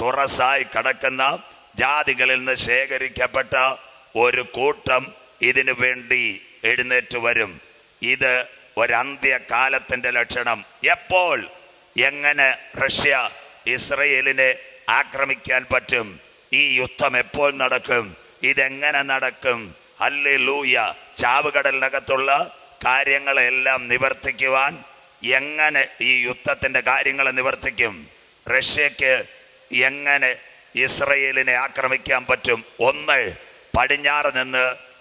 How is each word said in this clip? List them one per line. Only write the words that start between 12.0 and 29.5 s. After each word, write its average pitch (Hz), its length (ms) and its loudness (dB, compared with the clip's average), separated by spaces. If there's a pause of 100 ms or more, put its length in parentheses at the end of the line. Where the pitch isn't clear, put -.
എങ്ങനെ 143 540 0 (280)
റഷ്യ 135 440 0 (360)
ഇസ്രയേലിനെ 135 880 0 (340)
ആക്രമിക്കാൻ 127 840 -2
പറ്റും? 117 460 -4 (320)
ഈ 135 280 0
യുദ്ധം 127 380 -2
എപ്പോൾ 143 340 0
നടക്കും? 127 640 -2 (260)
ഇതെങ്ങനെ 139 600 0
നടക്കും? 127 720 -2 (260)
ഹല്ലേലൂയ. 135 920 0 (240)
ചാവുകടലിനകത്തുള്ള 139 1400 0 (260)
കാര്യങ്ങളെല്ലാം 131 1040 2
നിവർത്തിക്കുവാൻ 131 960 0 (500)
എങ്ങനെ 147 540 0 (120)
ഈ 123 240 2
യുദ്ധത്തിന്റെ 131 560 -2
കാര്യങ്ങളെ 135 500 0
നിവർത്തിക്കും? 127 760 -4 (400)
റഷ്യക്ക് 131 760 0 (600)